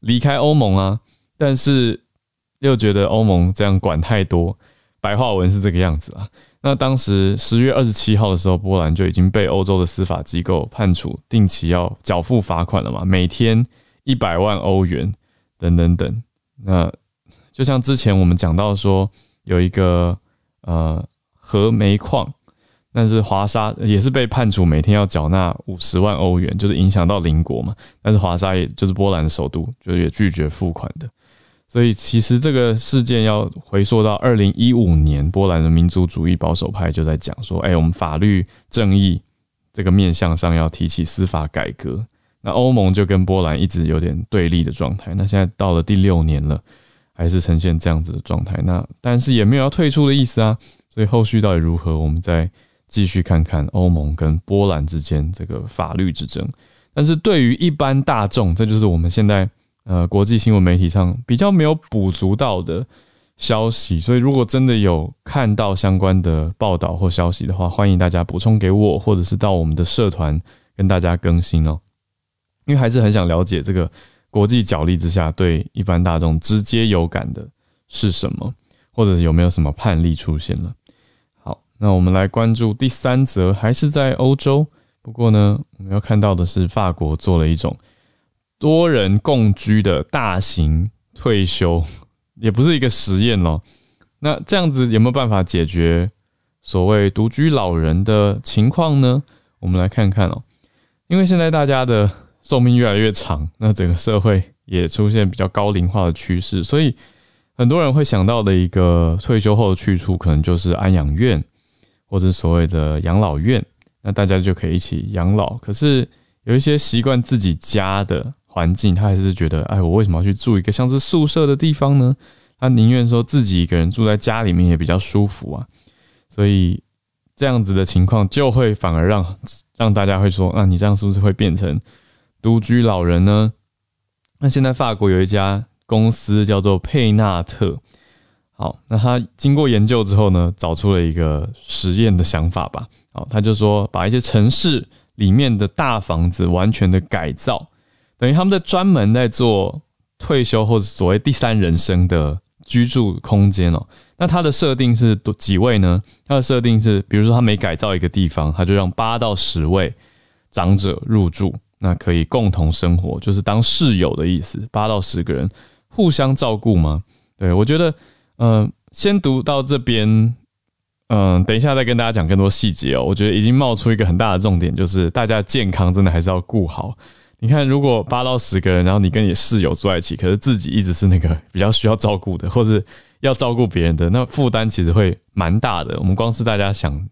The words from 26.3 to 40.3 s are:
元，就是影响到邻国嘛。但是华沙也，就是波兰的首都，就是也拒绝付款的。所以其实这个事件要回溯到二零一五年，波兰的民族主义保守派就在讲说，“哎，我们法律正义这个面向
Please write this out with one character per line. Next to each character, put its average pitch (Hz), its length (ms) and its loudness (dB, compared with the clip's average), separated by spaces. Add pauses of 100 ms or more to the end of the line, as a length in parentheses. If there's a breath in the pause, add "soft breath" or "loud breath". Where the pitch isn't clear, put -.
元， - 180 -2
就 101 120 -2
是 73 80 -2
影 95 120 4
响 98 160 2
到 98 140 0
邻 80 240 2
国 58 180 -6
嘛。 82 140 -8 (260 loud breath)
但 107 120 0
是 107 40 4
华 90 200 0
沙 95 180 -2
也， 90 120 -2
就 - 200 -4
是 95 60 0
波 98 200 0
兰 82 80 -2
的 78 80 -2
首 78 200 -6
都， 82 180 -6 (140)
就 92 100 -10
是 90 80 0
也 82 100 0
拒 98 220 -2
绝 78 160 -4
付 85 240 -6
款 - 260 -10
的。 131 120 -14 (640 soft breath)
所 120 100 2
以 120 80 2
其 110 300 -2
实 123 180 2
这 151 120 0
个 120 260 0
事 131 240 -2
件 117 220 0
要 104 360 -2
回 98 240 -2
溯 110 200 2
到 107 140 2
二 123 180 0
零 101 200 2
一 120 180 2
五 101 220 4
年， 76 360 2
波 98 160 0
兰 85 120 0
的 80 120 2
民 82 180 4
族 90 160 0
主 82 220 -4
义 87 80 2
保 82 180 -2
守 85 160 -4
派 90 220 -4
就 80 120 -2
在 78 140 0
讲 - 260 -10
说 90 220 -6
，“哎， 90 100 0
我 82 60 2
们 82 100 2
法 80 280 -4
律 95 260 0 (240 soft breath)
正 101 260 0
义 92 240 2 (540)
这 98 100 -8
个 92 60 0
面 92 240 4
向 82 240 -2